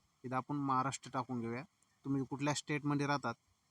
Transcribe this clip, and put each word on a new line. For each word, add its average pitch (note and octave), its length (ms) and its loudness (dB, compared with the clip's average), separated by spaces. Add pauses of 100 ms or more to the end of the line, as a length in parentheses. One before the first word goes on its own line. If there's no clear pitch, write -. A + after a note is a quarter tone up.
(240)
इथं B2 120 -2
आपण C3+ 200 -2
महाराष्ट्र C3+ 540 0
टाकून B2+ 300 -2
घेऊया. A#2 240 -4 (400)
तुम्ही C3+ 200 2
कुठल्या C#3+ 300 0
स्टेटमध्ये C#3+ 520 0
राहतात C3 280 0 (360)